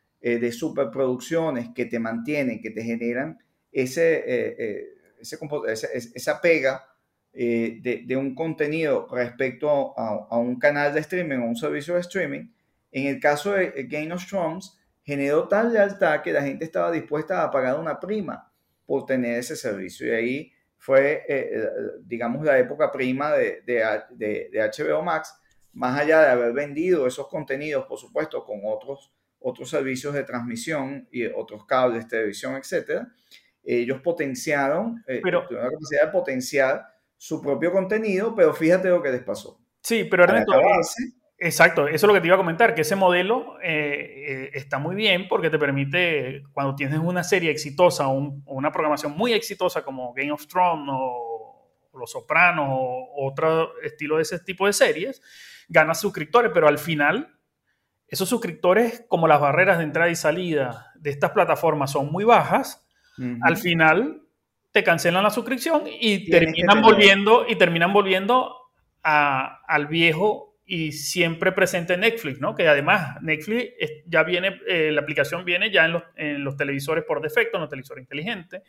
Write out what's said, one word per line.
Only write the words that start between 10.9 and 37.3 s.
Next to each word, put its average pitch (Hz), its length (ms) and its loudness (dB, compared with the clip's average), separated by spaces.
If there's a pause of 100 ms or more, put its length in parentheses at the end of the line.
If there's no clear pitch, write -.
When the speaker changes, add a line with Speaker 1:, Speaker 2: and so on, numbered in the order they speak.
Speaker 1:
de 156 60 0
streaming 160 400 -4
o 117 80 -4
un 117 80 -2
servicio 147 400 -6
de 175 60 0
streaming, 175 500 -6 (400)
en 131 160 -6
el 131 140 -4
caso 147 320 0
de, 185 240 -2
eh, 139 120 -10
Game 151 240 -8
of 180 140 -10
Thrones, 180 500 -6 (280)
generó 143 420 0
tal 226 260 0
lealtad 190 500 2
que 170 100 -4
la 143 100 0
gente 139 220 -6
estaba 170 260 -2
dispuesta 156 540 -4
a 147 80 -4
pagar 131 260 0
una 160 220 -6
prima 180 520 -8 (320)
por 139 220 -4
tener 123 320 -2
ese 139 160 -8
servicio. 101 540 -8
Y - 20 0
ahí 123 420 -4 (240)
fue, 139 520 2
eh, 135 240 -2
eh, 110 160 -2 (320)
digamos, 120 440 -6
la 139 140 6
época 143 320 2
prima 131 420 -2
de, 120 300 0
de, 117 220 0 (260)
de, 110 400 -6
de 110 120 -2
H 151 200 -2
B 151 100 -2
O 156 100 -2
Max, 160 300 -4 (400)
más 127 280 -4
allá 156 220 6
de 143 80 6
haber 120 220 2
vendido 147 540 0
esos 131 220 -6
contenidos, 143 580 -6
por 127 140 -12
supuesto, - 440 -6
con 104 200 -12
otros, 123 500 -10 (240)
otros 127 320 -10
servicios 139 440 -4
de 139 100 -4
transmisión 131 880 -8
y 117 140 -4
otros 107 380 -10
cables, 123 440 0
televisión, 113 480 -4
etcétera, 175 520 -6 (540)
ellos 123 380 -2
potenciaron, 156 1040 -2
eh, 127 160 -4
Speaker 2:
Pero 175 240 0
Speaker 1:
tuvieron 113 200 -6
la - 80 -4
capacidad 151 320 0
de 156 40 -6
potenciar 139 760 0 (360)
su 143 200 -8